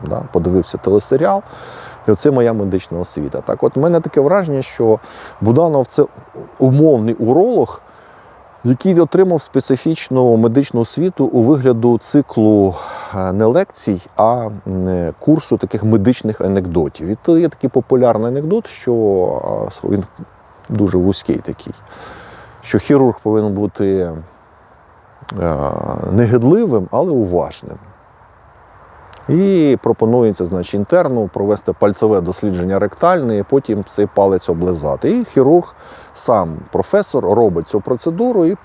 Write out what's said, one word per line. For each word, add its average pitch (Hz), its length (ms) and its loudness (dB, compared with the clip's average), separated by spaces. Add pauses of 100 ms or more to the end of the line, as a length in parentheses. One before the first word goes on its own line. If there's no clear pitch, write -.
Да? - 200 -6 (100)
Подивився 90 460 0
телесеріал, 139 640 0 (640)
і - 20 2
оце 110 200 2
моя 120 220 2
медична 95 460 -4
освіта. 73 420 -8
Так - 220 -4
от, 131 140 0
в 135 40 0
мене 165 200 2
таке 151 200 -2
враження, 151 420 0
що 110 360 0 (420)
Буданов — 135 480 2
це - 160 2 (540)
умовний 131 560 4
уролог, 147 640 0 (880)
який 170 340 2
отримав 175 420 2
специфічну 127 920 0
медичну 117 440 0
освіту 147 440 -2
у 123 180 2
вигляду 120 560 2
циклу, 107 760 2 (400)
е, 92 180 -4
не 104 120 0
лекцій, 117 560 0 (160)
а, 113 320 2 (180)
м, 92 540 -2
курсу 147 360 2
таких 104 280 -4
медичних 110 560 0
анекдотів. 87 680 -2
І 104 140 -4
то 165 160 2
є 170 100 2
такий - 220 -4
популярний 120 580 0
анекдот, 156 380 -4
що, 95 1040 -2 (140)
е, - 40 -4
він 98 160 0 (640)
дуже 98 300 0
вузький 92 380 -2
такий, - 380 -12 (880)
що - 160 0
хірург 131 440 2
повинен 107 300 0
бути, 95 600 -2 (1300)
е, 73 280 -2 (420)
негидливим, 120 800 2
але 165 220 0
уважним. 90 640 -4 (1500)
І 160 540 2
пропонується, 113 640 2
значить, 90 300 -6
інтерну 120 600 0
провести 101 380 -2
пальцеве 104 480 2
дослідження 92 580 -2
ректальне, 120 600 0
і 101 40 -2
потім 107 480 -2
цей - 160 -2
палець 98 420 0
облизати. 87 680 -2
І 240 60 -2
хірург, 156 500 2 (400)
сам 90 420 -2 (160)
професор, 143 520 -2
робить 95 440 2
цю 104 120 -2
процедуру 170 640 -2
і 185 200 0